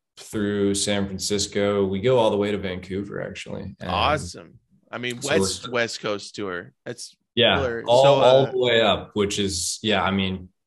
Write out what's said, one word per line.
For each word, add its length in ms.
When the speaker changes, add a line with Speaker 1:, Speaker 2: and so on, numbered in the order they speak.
Speaker 1:
through 580
San 320
Francisco. 800
We 140
go 180
all 120
the 60
way 140
to 80
Vancouver, 640
actually. 560
And 100
Speaker 2:
Awesome. 680
I 80
mean, 240
Speaker 1:
so 100
we're 80
Speaker 2:
West, 300
West 300
Coast 340
tour. 380
That's 320
Speaker 1:
Yeah, 240
Speaker 2:
blur. 280
Speaker 1:
all, 160
Speaker 2:
So, 120
uh, 100
Speaker 1:
all 220
the 120
way 220
up, 340
which 240
is, 440
yeah, 200
I 80
mean, 380